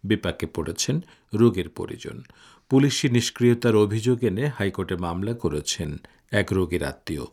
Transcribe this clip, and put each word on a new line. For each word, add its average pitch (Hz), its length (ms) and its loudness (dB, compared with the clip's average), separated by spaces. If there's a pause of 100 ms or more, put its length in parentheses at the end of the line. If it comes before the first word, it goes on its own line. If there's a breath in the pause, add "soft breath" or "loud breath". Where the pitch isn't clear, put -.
বিপাকে 101 420 -2
পড়েছেন 85 560 -4 (320 soft breath)
রোগীর 107 360 4
পরিজন। - 520 -12 (480 soft breath)
পুলিশি 135 400 4
নিষ্ক্রিয়তার 120 640 2
অভিযোগ 110 480 2
এনে 113 240 0
হাইকোর্টে 95 480 -2
মামলা 90 380 -4
করেছেন 73 640 -4 (340 soft breath)
এক 101 220 0
রোগীর 87 300 0
আত্মীয়। 73 380 -6 (100)